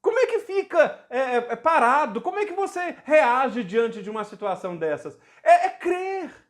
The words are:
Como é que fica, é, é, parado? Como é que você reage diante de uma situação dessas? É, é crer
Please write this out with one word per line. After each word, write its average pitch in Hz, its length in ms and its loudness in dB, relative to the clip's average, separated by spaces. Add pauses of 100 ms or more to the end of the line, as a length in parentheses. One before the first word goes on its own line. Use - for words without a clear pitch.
Como - 180 0
é 523 80 4
que 453 140 -2
fica, 359 580 0 (120)
é, 254 260 -2
é, 240 200 -2
parado? 269 640 2
Como 302 180 -6
é 415 80 -2
que 415 60 -8
você 359 520 -4
reage 254 600 2
diante 220 380 -2
de 185 60 -10
uma 214 160 -6
situação 196 520 -6
dessas? 156 420 -6 (240)
É, 349 240 6
é 381 40 2
crer 370 600 -4 (200)